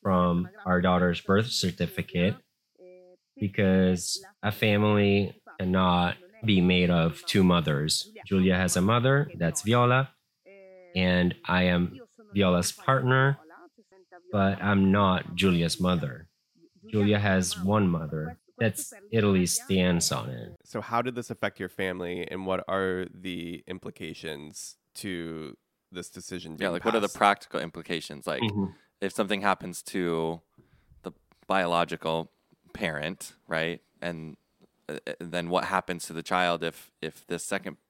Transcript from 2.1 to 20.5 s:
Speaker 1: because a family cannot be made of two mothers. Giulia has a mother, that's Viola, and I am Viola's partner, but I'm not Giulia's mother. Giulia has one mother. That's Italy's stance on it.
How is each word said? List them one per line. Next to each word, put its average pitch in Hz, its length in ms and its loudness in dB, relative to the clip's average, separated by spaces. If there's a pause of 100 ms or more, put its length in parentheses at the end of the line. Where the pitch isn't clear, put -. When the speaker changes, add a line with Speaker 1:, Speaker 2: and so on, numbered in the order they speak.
Speaker 1:
because 95 840 2 (180)
a 104 80 -2
family 104 880 2 (180)
cannot 92 580 2 (280)
be 101 160 4
made 90 300 4
of 82 360 2
two 98 180 2
mothers. 78 680 2 (160)
Giulia 95 300 2
has 92 200 0
a 90 40 2
mother, 123 560 2
that's 82 260 -4
Viola, 123 480 2 (840)
and 90 400 2 (120)
I 90 180 2
am 90 360 0 (340)
Viola's 90 380 2
partner, 131 680 2 (920)
but 98 320 2
I'm 98 280 4
not 95 460 2
Giulia's 87 440 2
mother. 87 460 -2 (640)
Giulia 104 280 2
has 95 400 2
one 98 300 2
mother. 80 480 -4 (220)
That's 113 340 -4 (180)
Italy's 98 500 2
stance 90 520 2
on 67 180 -6
it. 58 340 -14